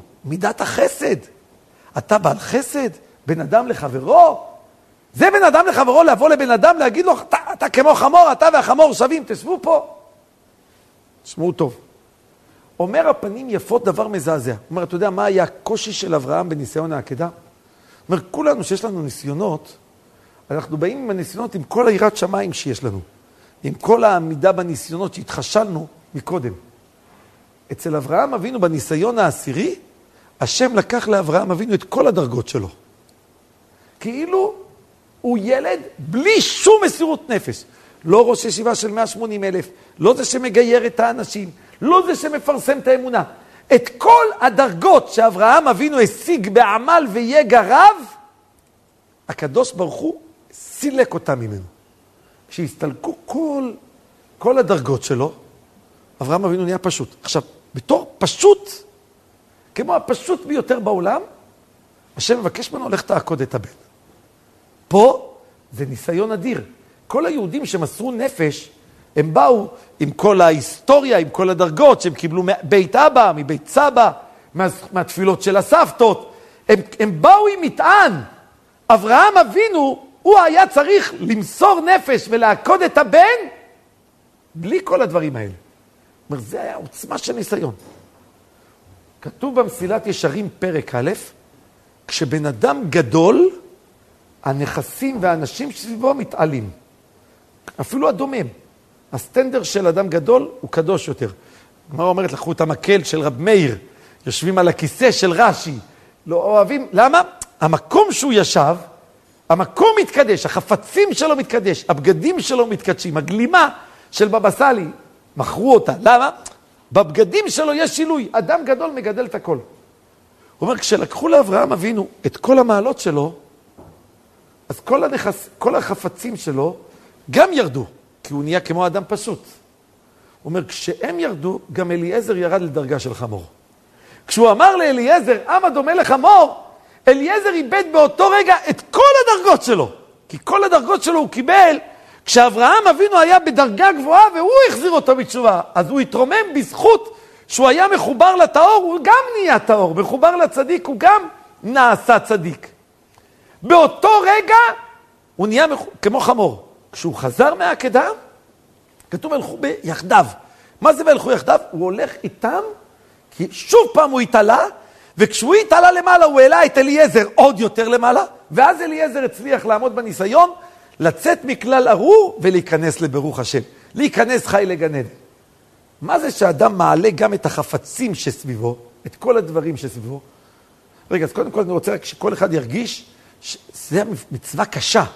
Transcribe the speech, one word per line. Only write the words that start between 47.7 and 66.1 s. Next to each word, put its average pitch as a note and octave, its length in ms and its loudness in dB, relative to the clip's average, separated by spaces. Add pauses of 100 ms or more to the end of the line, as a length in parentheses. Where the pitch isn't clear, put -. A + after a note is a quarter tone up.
הקדוש D#3+ 440 -4
ברוך F3 220 -6
הוא - 260 -8 (320)
סילק - 640 -4
אותם C#3+ 260 -6
ממנו. G#2 240 -10 (840)
כשהסתלקו D#3 680 -10 (100)
כל, C#4 440 -6 (680)
כל B3+ 200 0
הדרגות D3 440 -2
שלו, C#3 300 -4 (880)
אברהם D#3+ 240 -4
אבינו F3+ 200 -2
נהיה F3+ 140 -6
פשוט. D#3+ 300 -8 (140)
עכשיו, - 200 -6 (320)
בתור - 440 -4
פשוט, - 520 2 (1040)
כמו D#4 200 -6
הפשוט D4+ 520 -4
ביותר B3+ 340 -4
בעולם, G3+ 420 -4 (920)
השם A#3+ 240 -2
מבקש G#3 320 -8
ממנו, - 160 -10
"לך F#3+ 140 -6
תעקוד D#3+ 400 -4
את B2+ 120 -10
הבן." A2 160 -8 (1200)
פה G#3+ 440 2 (380)
זה C3 140 -10
ניסיון F3 460 -6